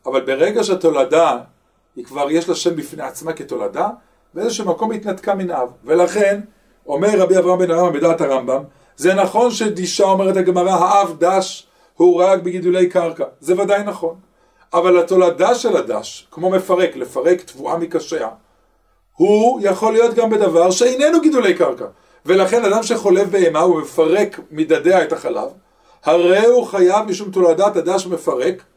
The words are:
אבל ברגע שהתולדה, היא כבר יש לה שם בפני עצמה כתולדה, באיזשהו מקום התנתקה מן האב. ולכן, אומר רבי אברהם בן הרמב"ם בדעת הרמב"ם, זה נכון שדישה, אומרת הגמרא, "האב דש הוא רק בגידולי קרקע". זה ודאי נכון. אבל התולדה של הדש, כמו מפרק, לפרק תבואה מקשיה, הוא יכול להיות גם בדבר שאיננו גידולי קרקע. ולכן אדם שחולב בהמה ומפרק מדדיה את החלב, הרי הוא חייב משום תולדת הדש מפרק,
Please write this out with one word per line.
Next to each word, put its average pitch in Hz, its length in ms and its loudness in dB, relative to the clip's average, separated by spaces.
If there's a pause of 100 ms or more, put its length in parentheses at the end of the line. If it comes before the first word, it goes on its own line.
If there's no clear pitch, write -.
אבל 131 160 -2
ברגע 165 420 0
שהתולדה, 160 760 0 (580)
היא 120 100 -14
כבר 143 260 -6
יש 165 180 -2
לה 160 60 -2
שם 170 200 -4
בפני 151 280 -12
עצמה 160 300 -10
כתולדה, 131 560 -6 (440)
באיזשהו 214 320 -6
מקום 220 260 -4
התנתקה 202 440 -6
מן 185 160 -6
האב. 127 180 -6 (140)
ולכן, 180 560 0 (480)
אומר 160 300 -2
רבי 185 200 2
אברהם 180 220 2
בן 180 120 0
הרמב"ם 170 220 2
בדעת 160 280 0
הרמב"ם, 131 420 -2 (320)
זה 175 180 0
נכון 208 380 0
שדישה, 196 520 -2
אומרת 190 340 2
הגמרא, 180 340 0
"האב 185 480 2
דש 185 480 -2 (280)
הוא 175 280 4
רק 190 180 4
בגידולי 180 480 0
קרקע". 170 360 -2 (140)
זה 180 220 -2
ודאי 202 220 0
נכון. 180 320 -8 (580)
אבל 175 260 4
התולדה 185 560 2
של 208 220 -2
הדש, - 540 -8
כמו 175 180 -4
מפרק, 185 460 0
לפרק 135 460 -2
תבואה 147 360 -8
מקשיה, 160 520 -6 (840)
הוא 214 480 2
יכול 202 300 0
להיות 233 200 2
גם 226 160 0
בדבר 185 420 2
שאיננו 262 500 2
גידולי 247 320 2
קרקע. 135 320 -2 (400)
ולכן 190 400 2
אדם 214 180 0
שחולב 196 480 0
בהמה 170 340 2
ומפרק 165 720 0 (120)
מדדיה 156 520 2
את - 100 -4
החלב, - 360 -6 (560)
הרי 185 400 4
הוא 247 220 4
חייב 196 380 2
משום 202 260 -8
תולדת 185 440 2
הדש 180 320 -2
מפרק, 165 560 -4 (140)